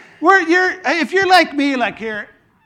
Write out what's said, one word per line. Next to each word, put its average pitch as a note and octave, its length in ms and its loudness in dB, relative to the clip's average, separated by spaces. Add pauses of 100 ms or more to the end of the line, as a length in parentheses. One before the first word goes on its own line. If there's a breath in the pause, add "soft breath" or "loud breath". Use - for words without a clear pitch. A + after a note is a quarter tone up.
(220 loud breath)
we're, F#4+ 180 4
you're, F4 460 0
if D#4 260 -2
you're F#4 160 0
like E4 260 4
me, C#4 220 -2
like A3 220 -4
here, G#3+ 320 -10 (360)